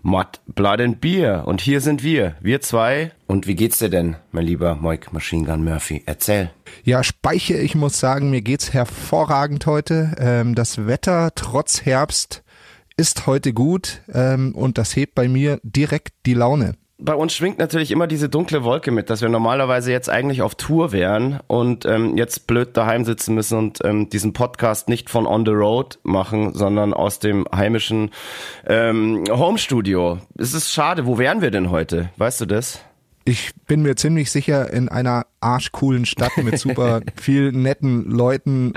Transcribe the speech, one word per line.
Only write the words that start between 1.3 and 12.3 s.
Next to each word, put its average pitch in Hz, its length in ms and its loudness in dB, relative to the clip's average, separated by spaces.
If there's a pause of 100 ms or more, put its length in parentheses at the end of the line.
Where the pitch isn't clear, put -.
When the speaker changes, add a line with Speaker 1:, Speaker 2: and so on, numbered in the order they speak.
Speaker 1:
Und 92 140 0
hier 139 200 2
sind 139 220 0
wir, 120 360 0
wir 117 220 0
zwei. 131 480 0 (160)
Und 95 220 0
wie 98 80 0
geht's 113 240 0
dir 107 100 0
denn, 85 260 0 (160)
mein 82 140 -2
lieber 85 300 0
Moik 80 360 -4
Machine 80 360 -4
Gun 80 160 -2
Murphy? 78 420 -4
Erzähl. 92 460 -2 (320)
Speaker 2:
Ja, 123 200 2
Speiche, - 520 -2
ich - 180 -2
muss 147 260 0
sagen, 139 300 0
mir 131 140 0
geht's 131 300 -4
hervorragend 143 920 0
heute. 156 540 0
Ähm, 120 340 2
das 110 320 -2
Wetter 165 480 0
trotz - 500 -2
Herbst - 600 -2 (540)